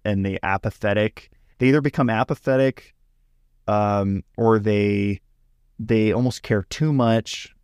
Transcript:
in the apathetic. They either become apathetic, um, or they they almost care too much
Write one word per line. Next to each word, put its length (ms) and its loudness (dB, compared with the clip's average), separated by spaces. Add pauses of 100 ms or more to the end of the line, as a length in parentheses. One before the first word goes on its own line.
in 200 -2
the 200 -4
apathetic. 880 -2 (280)
They 100 4
either 120 4
become 280 0
apathetic, 840 -2 (760)
um, 560 0 (140)
or 220 4
they 640 0 (580)
they 320 2
almost 320 -2
care 200 0
too 300 -2
much 600 0 (100)